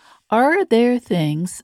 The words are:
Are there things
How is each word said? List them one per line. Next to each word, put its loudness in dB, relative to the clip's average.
Are 2
there 2
things -4